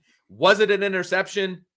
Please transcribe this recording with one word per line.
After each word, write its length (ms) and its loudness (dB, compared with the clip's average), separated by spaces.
Was 300 2
it 120 2
an 120 0
interception 840 -4